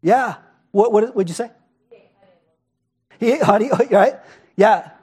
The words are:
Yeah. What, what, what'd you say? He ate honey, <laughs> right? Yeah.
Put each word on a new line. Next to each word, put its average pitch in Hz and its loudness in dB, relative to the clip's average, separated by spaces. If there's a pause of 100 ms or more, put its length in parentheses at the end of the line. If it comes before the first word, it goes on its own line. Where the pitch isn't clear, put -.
Yeah. 214 -2 (340)
What, 214 2
what, 220 -2
what'd 190 -4
you 165 -12
say? - -12 (1700)
He 226 0
ate 294 0
honey, 214 0 (100)
<laughs> - 0
right? 202 2 (400)
Yeah. 196 2 (120)